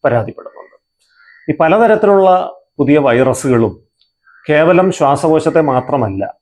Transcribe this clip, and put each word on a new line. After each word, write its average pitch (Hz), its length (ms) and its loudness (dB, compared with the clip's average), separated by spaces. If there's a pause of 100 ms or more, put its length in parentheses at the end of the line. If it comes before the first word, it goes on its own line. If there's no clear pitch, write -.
പരാതിപ്പെടുന്നുണ്ട്. - 720 -8 (720)
ഈ 147 120 -2
പലതരത്തിലുള്ള 196 680 2 (480)
പുതിയ 143 200 2
വൈറസുകളും 123 760 0 (680)
കേവലം 170 440 2 (100)
ശ്വാസകോശത്തെ 156 640 0 (100)
മാത്രമല്ല 120 500 -4 (200)